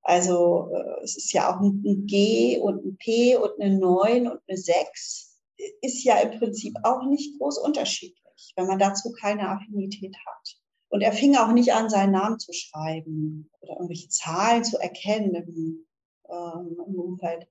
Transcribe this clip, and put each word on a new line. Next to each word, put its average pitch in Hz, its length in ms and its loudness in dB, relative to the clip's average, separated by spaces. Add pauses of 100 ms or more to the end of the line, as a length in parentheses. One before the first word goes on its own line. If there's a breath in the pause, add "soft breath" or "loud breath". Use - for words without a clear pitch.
Also, 175 720 4
äh, - 280 -6
es - 140 -8
ist - 160 -8
ja - 180 2
auch 190 100 -2
ein, 202 260 2
ein 202 200 0
G 226 520 2
und 196 260 -2
ein 190 140 -8
P 240 380 4
und 202 220 0
eine 196 200 2
neun 202 500 4
und - 180 -8
eine 185 120 -6
sechs - 800 -4 (400)
ist 254 240 -6
ja 233 140 6
im 220 200 2
Prinzip 208 440 -4
auch 254 240 0
nicht - 320 -2
groß 285 200 -2
unterschiedlich, - 1000 -6
wenn 185 100 -2
man 190 120 0
dazu 196 340 0
keine 208 360 -4
Affinität 196 680 -8 (120)
hat. - 300 -18 (320)
Und 202 120 -2
er 208 120 2
fing 269 240 4
auch 226 160 4
nicht 240 200 6
an, 226 160 2
seinen 196 240 4
Namen 208 260 2
zu - 140 -12
schreiben 156 1000 -6 (100)
oder - 120 -16
irgendwelche 175 380 -10
Zahlen 220 540 0
zu 233 140 -2
erkennen 202 560 -2
im, 165 520 -8 (440)
ähm, 170 460 -10 (100)
im 196 80 -8
Umfeld. 175 560 -8